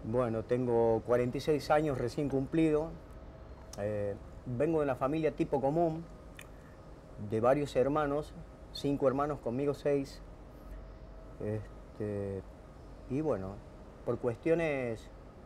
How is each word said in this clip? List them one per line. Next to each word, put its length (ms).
Bueno, 320
tengo 600
cuarenta 320
y 60
seis 280
años 280
recién 320
cumplido. 600
Eh, 360
vengo 320
de 60
una 100
familia 380
tipo 280
común, 420
de 120
varios 360
hermanos, 560
cinco 340
hermanos, 340
conmigo 340
seis. 480
Este, 1000
y 100
bueno, 360
por 100
cuestiones 960